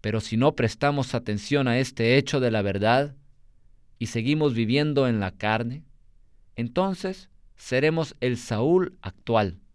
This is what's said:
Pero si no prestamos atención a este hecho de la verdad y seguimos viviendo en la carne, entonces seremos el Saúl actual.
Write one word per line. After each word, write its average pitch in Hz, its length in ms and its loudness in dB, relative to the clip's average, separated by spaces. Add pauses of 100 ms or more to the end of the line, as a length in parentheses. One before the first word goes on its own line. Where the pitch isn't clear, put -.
Pero 107 200 -2
si 113 180 -4
no 143 180 4
prestamos 139 580 0
atención 123 540 -2
a 117 100 2
este 123 380 2
hecho 139 240 2
de 123 100 2
la 110 120 0
verdad 113 540 2 (800)
y 117 80 -6
seguimos 139 480 0
viviendo 135 540 2
en 110 120 0
la 95 120 -4
carne, 117 520 -4 (720)
entonces 185 720 -4 (260)
seremos 151 680 -2
el 123 180 -2
Saúl 151 640 0
actual. 101 560 -2 (160)